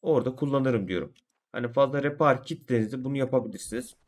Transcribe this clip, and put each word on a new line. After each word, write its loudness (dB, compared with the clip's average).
Orada 2
kullanırım 2
diyorum. -4
Hani -6
fazla 2
repair 2
kitlerinizi -2
bunu -4
yapabilirsiniz. -4